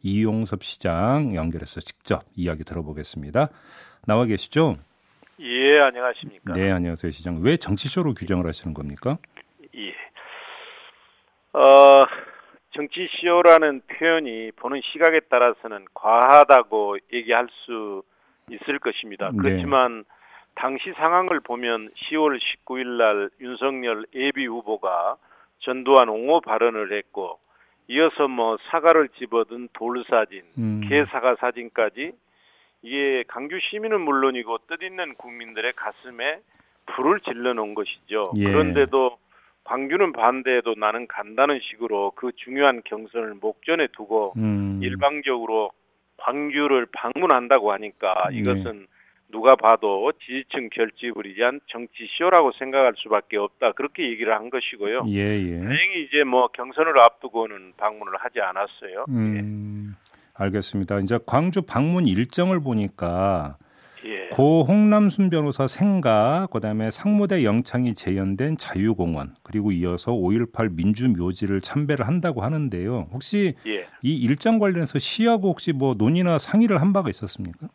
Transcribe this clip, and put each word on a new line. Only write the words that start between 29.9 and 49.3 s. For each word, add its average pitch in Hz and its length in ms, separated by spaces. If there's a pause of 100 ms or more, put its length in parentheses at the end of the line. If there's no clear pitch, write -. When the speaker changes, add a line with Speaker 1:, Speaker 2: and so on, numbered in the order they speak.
Speaker 2:
사진, 107 340 (160)
Speaker 1:
음. 107 300
Speaker 2:
개 143 180
사과 127 340
사진까지 120 720 (720)
이게 131 460
광주 147 320
시민은 214 400
물론이고 131 580 (100)
뜻있는 170 460
국민들의 117 600
가슴에 127 680 (460)
불을 160 340
질러 120 340
놓은 107 200
것이죠. 104 500 (140)
Speaker 1:
예. 101 60
Speaker 2:
그런데도 131 760 (460)
광주는 139 480
반대해도 123 640
나는 110 300
간다는 123 520
식으로 104 540
그 123 220
중요한 131 480
경선을 110 560
목전에 139 480
두고 104 480
Speaker 1:
음. 101 460
Speaker 2:
일방적으로 110 880 (460)
광주를 139 720
방문한다고 123 800
하니까 98 580
Speaker 1:
네. 131 80
Speaker 2:
이것은 101 480 (460)